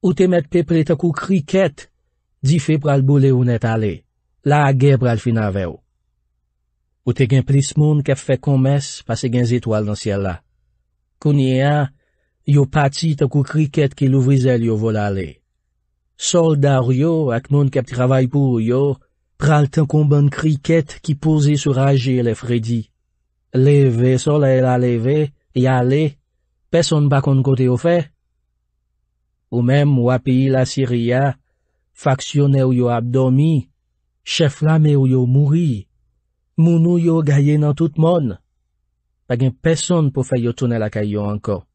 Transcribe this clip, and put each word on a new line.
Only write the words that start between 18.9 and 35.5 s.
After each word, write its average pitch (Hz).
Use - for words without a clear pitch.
pral 147
tankou 151
yon 143
bann 143
krikèt 156
ki 151
poze 151
souraje. 135
Lèfredi 117
leve 131
solèy 139
la 127
leve, 123
y'ale. 131
Pèsonn 156
pa 139
konn 135
kote 127
yo 123
fè. 170
Ou 120
menm, 143
ou 120
apeyi 131
lasiri 127
a. 135
Faksyonè 139
ou 131
yo 123
ap 117
dòmi, 131
chèf -
lame 156
ou 135
yo 127
mouri, 139